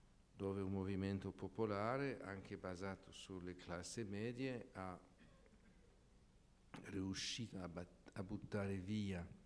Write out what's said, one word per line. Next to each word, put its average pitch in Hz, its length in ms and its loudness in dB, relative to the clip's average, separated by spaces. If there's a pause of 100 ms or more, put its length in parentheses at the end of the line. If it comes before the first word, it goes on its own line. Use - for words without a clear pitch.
(380)
dove 98 220 2
un 95 100 2
movimento 98 600 4
popolare, 110 920 2
anche 98 340 -6
basato 92 540 -2
sulle 90 460 -6
classi 90 480 -2
medie, 120 720 0
ha 92 220 -2 (1900)
riuscito 95 760 0
a 87 80 -2
bat-, 87 440 -6
a 101 100 0
buttare 98 540 2
via 95 500 2 (200)